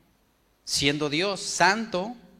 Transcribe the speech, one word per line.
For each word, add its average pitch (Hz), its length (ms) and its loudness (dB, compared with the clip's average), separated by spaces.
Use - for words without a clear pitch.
Siendo 143 460 0
Dios 185 300 -2
santo, 202 760 0